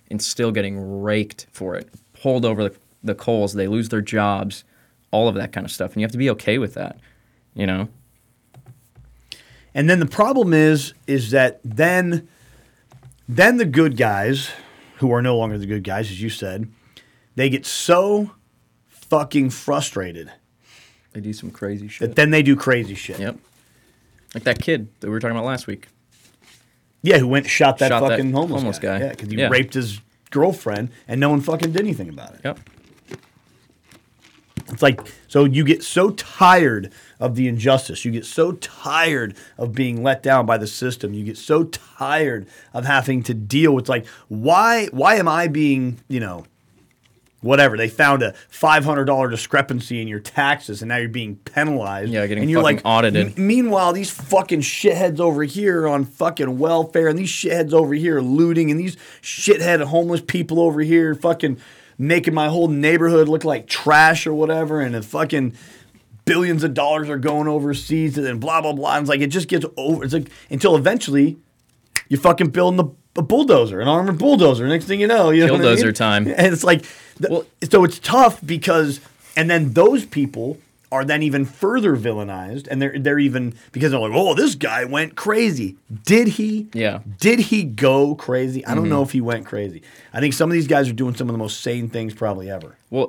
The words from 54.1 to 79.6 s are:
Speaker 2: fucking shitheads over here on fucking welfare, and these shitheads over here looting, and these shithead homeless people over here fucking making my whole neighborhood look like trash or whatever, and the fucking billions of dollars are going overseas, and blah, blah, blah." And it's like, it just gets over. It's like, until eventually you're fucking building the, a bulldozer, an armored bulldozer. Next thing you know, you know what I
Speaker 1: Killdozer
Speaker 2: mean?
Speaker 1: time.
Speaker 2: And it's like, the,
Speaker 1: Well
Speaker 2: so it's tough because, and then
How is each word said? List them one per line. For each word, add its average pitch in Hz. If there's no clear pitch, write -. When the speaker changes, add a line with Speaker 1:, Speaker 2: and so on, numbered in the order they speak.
Speaker 2:
fucking 185
shitheads 170
over 151
here 175
on 143
fucking 139
welfare, 165
and 156
these 185
shitheads 165
over 156
here 156
looting, 160
and 156
these 180
shithead 170
homeless 165
people 165
over 160
here 160
fucking 165
making 165
my 151
whole 170
neighborhood 160
look 156
like 131
trash 156
or 156
whatever, 156
and 123
the 107
fucking 143
billions 170
of 147
dollars 147
are 143
going 151
overseas, 151
and 127
blah, 160
blah, 151
blah." 139
And 147
it's 143
like, 139
it 143
just 160
gets 160
over. 151
It's 135
like, 151
until 160
eventually 147
you're 139
fucking 175
building 180
the, 170
a 165
bulldozer, 139
an 123
armored 175
bulldozer. 165
Next 151
thing 196
you 208
know, 214
you 160
know -
what 139
I 139
Speaker 1:
Killdozer 117
Speaker 2:
mean? 110
Speaker 1:
time. 107
Speaker 2:
And 180
it's 156
like, 147
the, -
Speaker 1:
Well 165
Speaker 2:
so 196
it's -
tough 233
because, 160
and 160
then 160